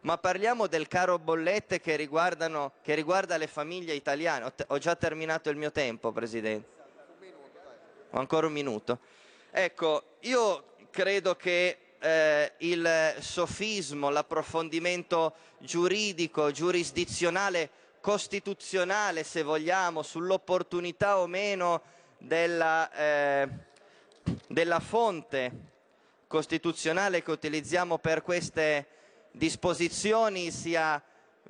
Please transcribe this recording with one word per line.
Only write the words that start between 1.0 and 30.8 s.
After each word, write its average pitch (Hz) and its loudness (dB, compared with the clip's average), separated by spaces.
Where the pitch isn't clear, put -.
bollette 165 0
che 156 0
riguardano, 156 0
che 151 0
riguarda 170 0
le 156 -2
famiglie 160 -6
italiane. 143 -2
Ho 131 -6
te-, - -10
ho 143 0
già 165 0
terminato 160 -2
il 147 -2
mio 151 -4
tempo, 117 -2
Presidente. 110 -4
Ho 120 -4
ancora 156 2
un 156 -2
minuto. 123 -4
Ecco, 165 -2
io 214 0
credo 190 2
che, 180 2
eh, 156 4
il 165 2
sofismo, 156 -2
l'approfondimento 165 0
giuridico, 170 0
giurisdizionale, 175 0
costituzionale, 190 -2
se 160 -4
vogliamo, 160 0
sull'opportunità 180 0
o 180 2
meno 180 0
della, 165 2
eh, 143 2
della 170 2
fonte 151 0
costituzionale 165 0
che 165 -6
utilizziamo 156 -2
per 160 0
queste 151 0
disposizioni 175 0
sia 156 0